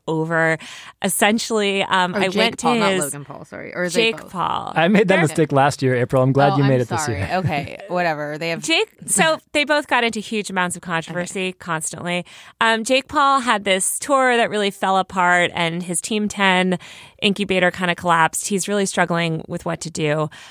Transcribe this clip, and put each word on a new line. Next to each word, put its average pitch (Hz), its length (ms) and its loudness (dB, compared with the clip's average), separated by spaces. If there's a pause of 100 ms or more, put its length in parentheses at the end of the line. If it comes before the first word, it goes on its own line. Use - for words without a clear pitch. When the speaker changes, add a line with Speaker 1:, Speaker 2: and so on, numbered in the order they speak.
Speaker 1:
over. 160 520 0 (440)
Essentially, 202 840 0
um, 180 300 0
Speaker 2:
Or 208 60 -2
Speaker 1:
I 190 80 0
Speaker 2:
Jake 185 80 -4
Speaker 1:
went 226 220 0
to - 80 -12
Speaker 2:
Paul, 240 100 2
not 208 160 2
Speaker 1:
his 185 120 0
Speaker 2:
Logan 139 200 -8
Paul, 143 200 -16
sorry. - 300 -14
Or 180 100 -4
is 165 120 -2
it - 40 2
Speaker 1:
Jake - 200 0
Speaker 2:
both? - 100 -16
Speaker 1:
Paul. - 460 -4
Speaker 3:
I 160 120 4
made 208 200 6
that 190 80 6
Speaker 1:
They're 180 60 2
Speaker 3:
mistake 156 300 2
last 143 300 4
year, 127 140 2
April. 127 260 2
I'm 131 100 4
glad 139 200 4
Speaker 2:
Oh, 139 60 2
Speaker 3:
you 143 60 4
made 135 120 4
Speaker 2:
I'm 123 60 2
Speaker 3:
it 117 60 -4
this 165 180 -2
Speaker 2:
sorry. 110 120 -2
Speaker 3:
year. - 140 -4
Speaker 2:
Okay, 165 460 -2 (100)
whatever. 156 500 -2
They 165 120 -4
have 165 120 -6
Speaker 1:
Jake, 359 260 0 (180)
so 320 340 0 (120)
they 294 120 2
both 294 240 0
got 247 160 2
into 226 160 -2
huge 208 300 -6
amounts 180 260 -2
of 170 80 -16
Speaker 2:
Okay. 180 80 -6
Speaker 1:
controversy 175 600 -4
constantly. 170 720 -6 (360)
Um, 226 240 2
Jake 262 240 2
Paul 277 320 2
had 226 240 0
this 190 340 0
tour 262 380 2
that 220 140 2
really 202 200 0
fell 190 280 0
apart, 180 560 2
and 170 280 -2
his 175 200 -4
Team 214 260 -2
ten 185 500 2 (440)
incubator 185 480 2
kinda 180 240 -2
collapsed. 165 540 2
He's 196 200 -2
really 202 180 0
struggling 170 640 -2
with 175 160 -10
what 165 160 -6
to 160 100 -10
do. 156 380 -2 (220)